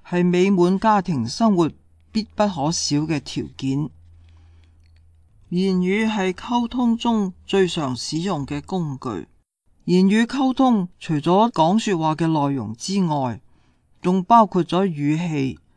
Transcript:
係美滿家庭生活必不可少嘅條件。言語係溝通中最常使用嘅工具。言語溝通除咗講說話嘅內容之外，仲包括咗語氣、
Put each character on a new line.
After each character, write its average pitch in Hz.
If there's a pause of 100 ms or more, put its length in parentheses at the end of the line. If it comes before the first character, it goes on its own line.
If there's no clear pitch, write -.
係 180
美 180
滿 185
家 208
庭 143
生 208
活 165 (400)
必 220 (120)
不 214
可 160
少 147
嘅 156
條 - (120)
件。 135 (1600)
言 185
語 190
係 185
溝 240
通 233
中 214 (120)
最 196
常 151
使 151
用 170
嘅 147
工 151
具。 110 (580)
言 180
語 214
溝 262
通 233 (100)
除 -
咗 185
講 175
說 202
話 156
嘅 165
內 143
容 110
之 196
外， 135 (600)
仲 185
包 226
括 180
咗 180
語 151
氣、 151 (200)